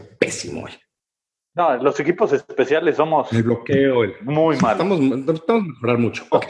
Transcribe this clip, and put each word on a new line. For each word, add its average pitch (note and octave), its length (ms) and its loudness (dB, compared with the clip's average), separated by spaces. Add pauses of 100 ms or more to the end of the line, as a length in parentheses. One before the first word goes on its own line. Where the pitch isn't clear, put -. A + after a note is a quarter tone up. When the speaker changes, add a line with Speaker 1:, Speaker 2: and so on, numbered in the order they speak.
(200)
Speaker 1:
pésimo, - 420 -6
güey. - 120 -14 (840)
Speaker 2:
No, D#3+ 260 2
los C3+ 200 2
equipos E3+ 320 0
especiales C#3+ 640 0
somos D#3 340 0
Speaker 1:
El A2+ 120 2
bloqueo, C3 600 0
el G2 200 -4
Speaker 2:
muy D3+ 340 2
malos. A#2+ 140 4 (100)
Speaker 1:
Estamos, F#3 180 0
necesitamos C#3+ 680 0
mejorar A#2+ 320 -2
mucho. A#2 300 -2
Ok. - 200 0